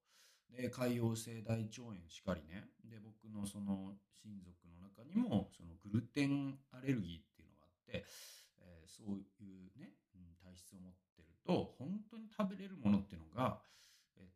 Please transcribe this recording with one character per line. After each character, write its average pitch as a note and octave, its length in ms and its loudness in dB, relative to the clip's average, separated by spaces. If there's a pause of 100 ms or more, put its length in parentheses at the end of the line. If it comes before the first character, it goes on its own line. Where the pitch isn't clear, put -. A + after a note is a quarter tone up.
(500)
で、 B2 220 -2
潰 A#2+ 240 4
瘍 A2+ 220 6
性 A2+ 240 -6
大 A2+ 200 2
腸 G#2+ 200 -4
炎 A2+ 160 -8 (100)
し - 160 -16
か F#2 100 2
り D#2+ 160 0
ね。 F2+ 200 -10 (160)
で、 A2+ 140 -14
僕 A2 300 -16
の G#2 160 -2
そ G2+ 140 -6
の G2 340 0 (300)
親 G#2 160 -10
族 F2+ 160 -16 (100)
の F2 220 -18
中 G2+ 160 -18
に D#3 120 -12
も、 E3 400 4
そ - 80 -18
の E2+ 200 -12
グ G#2 160 2
ル - 20 6
テ C#3 240 4
ン C#3 320 2 (140)
ア C3 80 -14
レ C3+ 140 2
ル A#2+ 80 4
ギ E2+ 140 -2
ー E2 40 -10
っ - 40 -16 (120)
て - 60 -20
い E2 40 -20
う - 40 -20
の - 100 -20
が D2+ 60 -20
あ - 20 -20
っ - 20 -20 (160)
て、 - 200 -4 (560)
え F2 240 -20
ー、 - 40 -20
そ - 220 -18
う G2 60 0
い F#2+ 40 -4 (220)
う F#2+ 340 -16
ね、 F#3+ 140 -14 (240)
う F#2 40 -20
ん、 E2+ 220 -18
体 F2+ 140 -18
質 - 180 -18
を G2 60 -16
持 F#2 100 -14
っ F2+ 40 -16 (240)
て - 40 -20
る - 60 -20 (180)
と、 D#3 320 4
本 F3+ 220 -4 (100)
当 A#3 80 -12
に A3 180 -10
食 G3 200 4
べ F#3 80 -8
れ G3 60 -8
る F#3+ 80 -10
も A2 120 6
の G2+ 100 10
っ F#2 60 0
て - 100 -10
い - 20 -8
う E2 40 -10
の D#2+ 140 -14
が、 A#2+ 240 4 (560)
え - 60 -20
っ F#2 140 -16